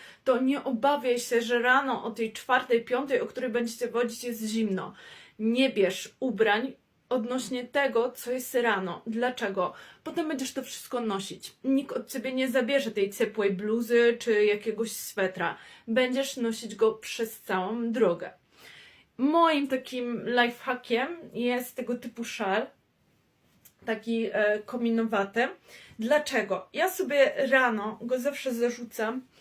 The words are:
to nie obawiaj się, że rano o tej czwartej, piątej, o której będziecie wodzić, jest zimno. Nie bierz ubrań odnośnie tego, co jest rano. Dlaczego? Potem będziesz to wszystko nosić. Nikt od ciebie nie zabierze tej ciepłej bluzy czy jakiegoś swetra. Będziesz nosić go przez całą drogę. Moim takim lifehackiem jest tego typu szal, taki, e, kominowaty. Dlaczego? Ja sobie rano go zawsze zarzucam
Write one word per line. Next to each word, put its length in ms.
to 180
nie 220
obawiaj 540
się, 240
że 160
rano 460
o 60
tej 220
czwartej, 520
piątej, 360
o 60
której 240
będziecie 380
wodzić, 360
jest 180
zimno. 520
Nie 320
bierz 500
ubrań 520
odnośnie 560
tego, 480
co 200
jest 220
rano. 520
Dlaczego? 680
Potem 240
będziesz 240
to 100
wszystko 380
nosić. 520
Nikt 320
od 160
ciebie 200
nie 160
zabierze 420
tej 200
ciepłej 400
bluzy 680
czy 240
jakiegoś 480
swetra. 640
Będziesz 480
nosić 380
go 180
przez 480
całą 520
drogę. 380
Moim 500
takim 600
lifehackiem 880
jest 420
tego 180
typu 300
szal, 420
taki, 480
e, 260
kominowaty. 880
Dlaczego? 760
Ja 180
sobie 420
rano 520
go 160
zawsze 360
zarzucam 680